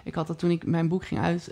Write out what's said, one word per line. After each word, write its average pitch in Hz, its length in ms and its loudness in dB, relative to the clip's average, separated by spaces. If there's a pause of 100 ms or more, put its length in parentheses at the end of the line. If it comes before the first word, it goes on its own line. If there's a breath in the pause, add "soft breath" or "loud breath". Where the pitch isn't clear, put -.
Ik - 120 -10
had 160 120 -2
dat 165 120 -6
toen 175 120 2
ik 170 140 0
mijn 165 220 2
boek 180 180 0
ging - 160 -2
uit-, 170 300 0